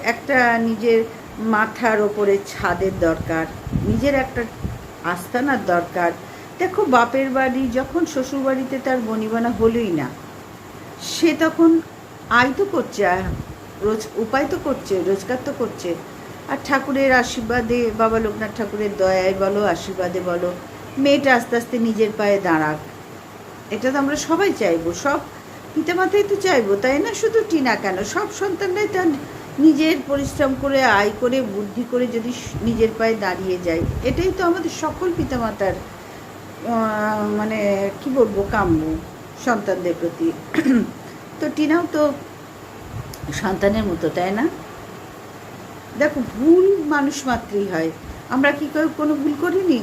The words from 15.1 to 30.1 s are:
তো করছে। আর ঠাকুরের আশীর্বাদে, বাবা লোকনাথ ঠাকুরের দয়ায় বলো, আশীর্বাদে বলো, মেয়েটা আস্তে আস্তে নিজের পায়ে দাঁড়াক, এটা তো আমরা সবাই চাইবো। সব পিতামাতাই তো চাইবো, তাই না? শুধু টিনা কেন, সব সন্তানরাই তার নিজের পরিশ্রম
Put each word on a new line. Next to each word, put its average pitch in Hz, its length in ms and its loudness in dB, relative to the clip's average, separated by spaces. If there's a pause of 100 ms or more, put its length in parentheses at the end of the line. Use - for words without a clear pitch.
তো 277 120 -4
করছে। 202 300 -4 (600)
আর - 60 -2 (100)
ঠাকুরের 269 440 2 (100)
আশীর্বাদে, 240 580 0 (220)
বাবা 226 240 4
লোকনাথ 214 320 -4
ঠাকুরের 208 340 -2 (100)
দয়ায় 190 420 4
বলো, 202 180 2 (120)
আশীর্বাদে 180 560 -4
বলো, 175 200 0 (540)
মেয়েটা 285 340 6
আস্তে 240 220 -2
আস্তে 233 160 -4 (120)
নিজের 214 320 2
পায়ে 202 180 4 (100)
দাঁড়াক, 156 320 2 (960)
এটা 233 180 -2
তো 294 100 0
আমরা 285 140 0 (100)
সবাই 339 220 4 (120)
চাইবো। 165 280 2 (160)
সব - 140 2 (540)
পিতামাতাই 370 580 2
তো 403 40 4 (100)
চাইবো, 240 260 4 (120)
তাই 269 220 2
না? 466 60 -4 (100)
শুধু 440 180 4 (100)
টিনা 262 240 2 (100)
কেন, 185 140 -2 (160)
সব 403 140 -2 (140)
সন্তানরাই 392 540 -2
তার 359 140 4 (560)
নিজের 311 320 6 (120)
পরিশ্রম 277 420 0 (120)